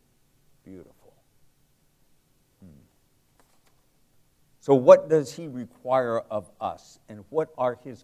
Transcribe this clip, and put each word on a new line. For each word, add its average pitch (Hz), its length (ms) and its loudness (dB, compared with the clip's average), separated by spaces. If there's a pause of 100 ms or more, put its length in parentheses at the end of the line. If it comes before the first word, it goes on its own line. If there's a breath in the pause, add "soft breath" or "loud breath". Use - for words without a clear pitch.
(640)
beautiful." - 480 -20 (1500)
Hmm. 76 220 -20 (1800)
So 139 160 2
what 156 320 8
does 156 260 0
he 170 140 -14
require 123 720 -6
of 107 400 -10
us, 92 480 -12
and 107 220 -20
what 156 280 -6
are 123 240 -4
his 120 220 -20